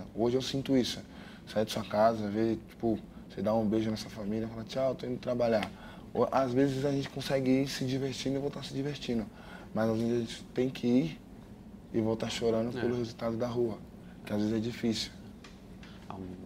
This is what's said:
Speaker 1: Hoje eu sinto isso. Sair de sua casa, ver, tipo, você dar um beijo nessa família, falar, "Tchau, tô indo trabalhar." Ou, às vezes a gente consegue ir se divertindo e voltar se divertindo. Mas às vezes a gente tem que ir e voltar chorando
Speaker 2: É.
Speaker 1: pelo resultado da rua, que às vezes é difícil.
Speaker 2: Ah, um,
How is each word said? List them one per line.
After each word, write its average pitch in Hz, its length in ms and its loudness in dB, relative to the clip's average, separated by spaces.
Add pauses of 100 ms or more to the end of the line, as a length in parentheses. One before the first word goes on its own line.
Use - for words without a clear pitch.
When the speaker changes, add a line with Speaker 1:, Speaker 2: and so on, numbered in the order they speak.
(160)
Speaker 1:
Hoje 120 220 4
eu 135 40 2
sinto 135 360 2
isso. - 260 2 (440)
Sair 107 180 2
de 110 60 -4
sua 113 120 -2
casa, 107 460 6
ver, 110 300 2 (100)
tipo, 113 300 0 (280)
você - 140 -8
dar 107 140 2
um 113 120 2
beijo 110 220 2
nessa 107 180 -4
família, 110 400 -4
falar, 113 180 -8
"Tchau, 131 300 0
tô - 120 -6
indo 123 100 -2
trabalhar." 117 520 2 (440)
Ou, 120 180 4
às 127 220 4
vezes 135 320 4
a 143 60 2
gente 139 180 -2
consegue 135 400 0 (140)
ir 139 40 -2
se 135 180 -4
divertindo 135 520 0
e - 20 0
voltar 135 240 -4
se - 100 -8
divertindo. 135 520 -2 (480)
Mas 110 160 4
às 110 80 2
vezes 117 180 2
a 120 40 2
gente - 240 -6 (100)
tem 127 160 2
que 127 180 -2
ir 135 340 4 (680)
e 117 80 2
voltar 113 300 2
chorando 113 480 2
Speaker 2:
É. 123 40 -2
Speaker 1:
pelo 120 140 2
resultado 113 400 -2
da 120 120 0
rua, 117 320 0 (460)
que - 60 -6
às 104 80 2
vezes 107 160 4
é 113 40 2
difícil. 113 520 0 (960)
Speaker 2:
Ah, 101 80 -10
um, 95 120 -8 (180)